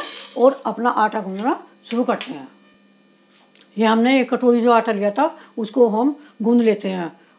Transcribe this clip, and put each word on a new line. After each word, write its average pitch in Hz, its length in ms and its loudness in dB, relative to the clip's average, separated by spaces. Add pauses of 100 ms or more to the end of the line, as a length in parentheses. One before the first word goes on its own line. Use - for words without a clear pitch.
(380)
और 262 280 2
अपना 226 240 -4
आटा 214 320 -2
गूंदना 196 420 -6 (280)
शुरू 233 120 -2
करते 240 300 -4
हैं। 135 140 -16 (1300)
ये 214 80 2
हमने 233 360 4
एक 247 120 -4
कटोरी 240 280 2
जो 240 100 4
आटा 226 200 2
लिया 202 200 -2
था 294 280 -2 (180)
उसको 240 300 2
हम 233 280 0 (260)
गूंद 233 200 4
लेते 208 280 0
हैं 180 300 -8 (200)